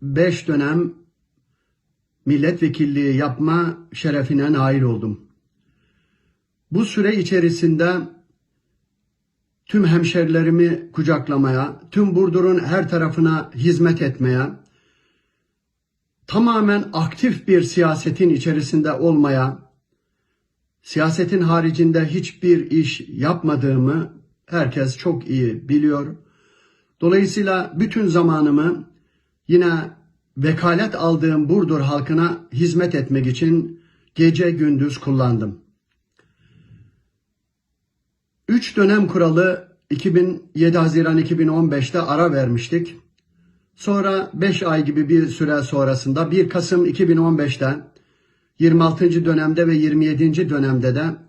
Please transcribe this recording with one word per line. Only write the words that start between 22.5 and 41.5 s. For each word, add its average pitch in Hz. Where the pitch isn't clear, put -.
iş 160
yapmadığımı 147
herkes 139
çok -
iyi 123
biliyor. 147
Dolayısıyla 185
bütün 214
zamanımı 160
yine 170
vekalet 170
aldığım 156
Burdur 160
halkına 151
hizmet 170
etmek 131
için 160
gece 165
gündüz 147
kullandım. 120
Üç 226
dönem 202
kuralı 175
iki 165
bin 180
yedi 165
Haziran 160
iki 165
bin 156
on 160